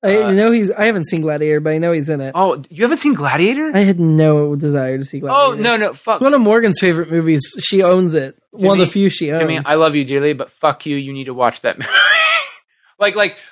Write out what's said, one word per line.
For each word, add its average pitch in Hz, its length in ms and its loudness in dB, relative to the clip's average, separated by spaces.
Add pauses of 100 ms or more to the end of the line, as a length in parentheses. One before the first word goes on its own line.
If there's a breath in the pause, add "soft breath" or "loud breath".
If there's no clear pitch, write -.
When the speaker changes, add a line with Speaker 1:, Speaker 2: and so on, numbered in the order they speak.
Speaker 1:
I 202 160 2
Speaker 2:
uh, 202 120 0
Speaker 1:
know 214 180 4
he's, 220 220 2
I 214 140 -2
haven't 202 200 -2
seen 165 140 -4
Gladiator, 151 400 -2
but 156 140 -4
I 160 40 -2
know 170 140 0
he's 156 160 -4
in 147 120 -4
it. 135 140 -10
Speaker 2:
Oh, 175 340 0
you 165 140 -6
haven't 254 140 0
seen 294 180 0
Gladiator? 180 580 0
Speaker 1:
I 196 120 4
had 190 160 2
no 151 560 2
desire 139 420 -2
to 135 60 -8
see 139 160 -12
Gladiator. 254 200 -2
Speaker 2:
Oh, 269 140 2
no, 226 220 0
no, 214 160 -2
fuck. - 240 -4
Speaker 1:
It's 247 80 -4
one 285 100 4
of 269 60 4
Morgan's 214 400 2
favorite 170 280 0
movies. 160 320 0 (200)
She 190 240 2
owns 180 320 2
it. 135 200 -4 (140)
One 196 220 2
of 196 60 2
the 180 80 4
Speaker 2:
Jimmy, - 60 -6
Speaker 1:
few 196 180 2
she 151 200 -6
owns. 160 80 -2
Speaker 2:
Jimmy, 160 260 -2
I 147 120 0
love 156 180 2
you 143 100 0
dearly, 139 280 0
but 135 180 -8
fuck - 360 -4
you, 143 100 -4
you 139 160 -8
need 135 140 -12
to 127 80 -12
watch 123 260 0
that - 180 -4
<laughs> - 0 -
movie. - 100 -10 (1120 loud breath)
Like, 202 160 0
like, 208 220 -2 (160 loud breath)